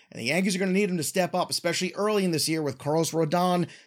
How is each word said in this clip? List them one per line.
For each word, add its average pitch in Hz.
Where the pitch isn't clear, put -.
and -
the 113
Yankees 180
are -
gonna 190
need 196
him 180
to 156
step 180
up, 175
especially -
early 208
in 180
this 156
year 160
with 139
Carlos 160
Rodon 175